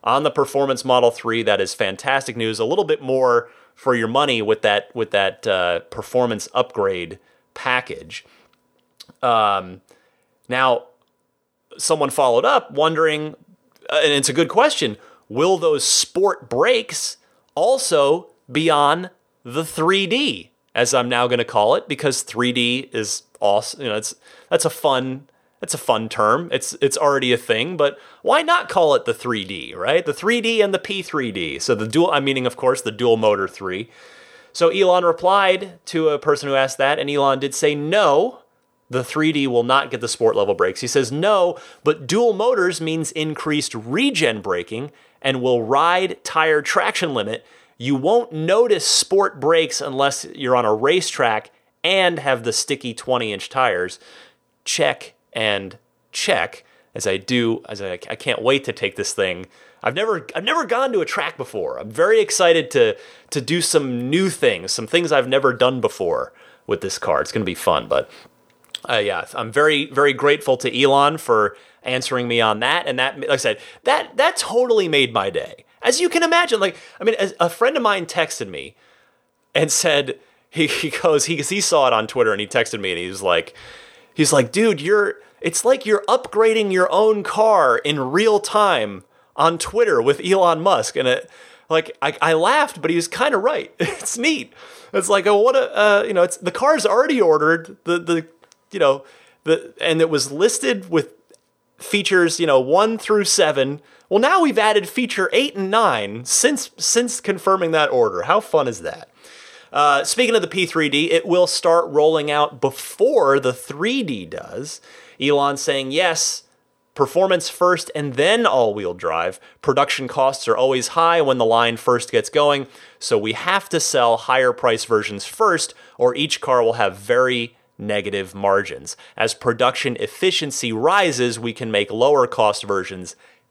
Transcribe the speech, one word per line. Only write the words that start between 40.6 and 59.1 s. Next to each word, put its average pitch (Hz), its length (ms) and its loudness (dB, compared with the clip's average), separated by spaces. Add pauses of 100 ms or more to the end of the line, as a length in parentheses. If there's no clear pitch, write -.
He 127 80 -8
says, 123 240 0
"No, 180 440 0 (280)
but 151 240 -2
dual 220 240 2
motors 190 480 0
means 160 320 -4
increased 156 640 -4
regen 139 640 -2
braking 98 500 -6 (320)
and 135 180 -2
will 123 220 2
ride 165 600 0
tire 160 380 2
traction 165 540 -2
limit. 107 320 -6 (320)
You 131 160 0
won't 202 360 0
notice 185 560 2
sport - 540 0
brakes 160 400 2
unless 139 540 -2
you're 127 200 0
on 120 120 2
a 107 80 4
racetrack 120 760 0 (320)
and 180 360 2
have 131 260 -2
the 117 80 -4
sticky 131 400 -4
twenty-inch 113 560 -4
tires." 95 500 -2 (680)
Check - 480 -4 (180)
and 101 460 -4 (340)
check. - 500 -4 (320)
As 117 120 -6
I 95 100 -2
do, 113 520 -2
as 101 140 -14
I, 95 100 -8
I - 220 -10
can't - 260 -4
wait 135 240 0
to 123 80 -6
take - 240 -6
this 101 160 -6